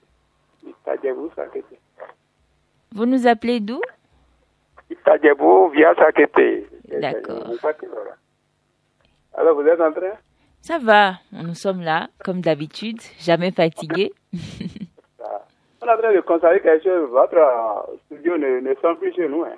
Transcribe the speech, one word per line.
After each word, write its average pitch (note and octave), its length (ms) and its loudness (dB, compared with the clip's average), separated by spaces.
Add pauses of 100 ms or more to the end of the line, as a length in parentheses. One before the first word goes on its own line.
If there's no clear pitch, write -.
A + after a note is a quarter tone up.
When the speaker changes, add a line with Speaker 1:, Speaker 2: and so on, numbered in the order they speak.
(680)
Speaker 1:
Itadjebou C3+ 680 -8
Sakete. - 420 -14 (1120)
Speaker 2:
Vous A3 140 -4
nous B3+ 200 0
appelez A#3+ 340 0
d'où ? A#3 200 -8 (1080)
Speaker 1:
Itadjebou D#3+ 800 4
via D3+ 240 4
Sakete. C#3+ 720 2 (340)
Speaker 2:
D'accord. C3 460 -8
Speaker 1:
Rompati D3+ 400 -8
Laurent. G#2+ 300 -16 (1160)
Alors, D#3+ 200 2
vous C#3+ 140 -4
êtes E3 120 2
en D#3+ 120 0
train ? F#3 220 -8 (460)
Speaker 2:
Ça E4 180 -6
va, G#3 360 2 (180)
nous E3+ 220 -12
sommes F#3 280 -6
là, E3 260 -4 (160)
comme F3+ 160 -6
d'habitude, E3+ 600 -6 (200)
jamais F3 320 0
fatigués. E3 600 -2 (100)
<laughs> - 100 -20 (1500)
Speaker 1:
On - 60 -12
est A#3 60 4
en A3 60 4
train A3+ 140 2
de F#3 80 4
constater E3+ 400 2
quelque D#3+ 220 4
chose, F3+ 280 0
votre, C3+ 260 2
euh, A2+ 600 2 (100)
studio D3+ 300 -4
ne, C3+ 240 0
ne C3+ 220 -4
sonne E3+ 160 0
plus F#3 160 -6
chez F3 140 -2
nous, D3+ 160 -4
hein. A#2 140 -10